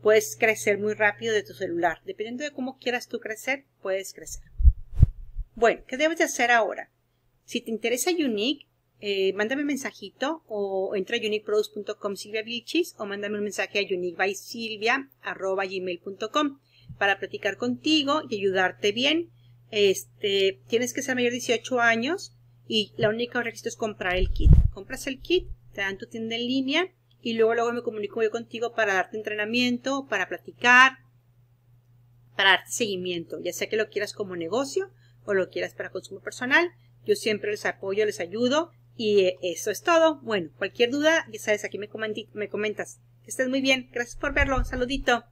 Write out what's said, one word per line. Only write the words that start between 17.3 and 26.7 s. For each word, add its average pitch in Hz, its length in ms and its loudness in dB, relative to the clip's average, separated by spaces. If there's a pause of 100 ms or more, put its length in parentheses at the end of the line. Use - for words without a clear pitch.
contigo 285 720 0
y 220 120 -4
ayudarte 190 520 2
bien. 294 380 0 (400)
Este, 196 1000 0
tienes 240 260 0
que 277 80 -4
ser 262 120 -2
mayor 247 160 2
de 240 60 -6
dieciocho 240 440 -2
años 233 540 0 (320)
y 214 300 0
la 220 120 2
única 240 340 -2
requisito 226 260 -6
es - 80 -10
comprar 185 400 -2
el 185 140 2
kit. - 200 6 (220)
Compras 208 340 -10
el 262 140 -8
kit, 349 280 0 (260)
te 202 80 -4
dan 196 160 -4
tu 240 80 -14
tienda 226 280 -8
en 240 120 -4
línea 269 460 0 (280)